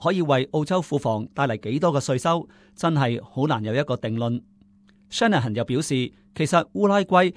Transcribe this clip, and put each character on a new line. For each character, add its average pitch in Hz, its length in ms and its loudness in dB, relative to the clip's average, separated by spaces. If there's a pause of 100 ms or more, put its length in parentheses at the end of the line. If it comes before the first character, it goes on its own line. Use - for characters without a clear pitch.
可 170 140 0
以 185 80 0
為 135 300 2
澳 151 120 0
洲 185 160 0
庫 147 200 -4
房 110 340 -2
帶 139 140 0
嚟 110 140 -2
幾 117 180 -4
多 170 120 2
嘅 143 80 0
稅 131 160 -2
收， 165 320 -2 (280)
真 165 180 -2
係 127 300 0
好 135 240 -2
難 120 160 -2
有 107 100 -4
一 131 80 0
個 131 160 -2
定 113 200 -6
論。 117 260 -2 (680)
Shanahan 135 460 2
又 113 100 -2
表 127 160 0
示， 127 320 -2 (220)
其 160 100 0
實 170 180 2 (100)
烏 202 140 2
拉 196 180 2
圭 185 320 4